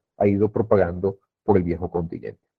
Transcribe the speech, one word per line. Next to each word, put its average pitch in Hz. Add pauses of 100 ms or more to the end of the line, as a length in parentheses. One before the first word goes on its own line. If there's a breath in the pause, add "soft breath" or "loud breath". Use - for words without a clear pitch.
(180)
ha 104
ido 101
propagando 95 (240)
por 101
el 92
viejo 85
continente. 82 (180)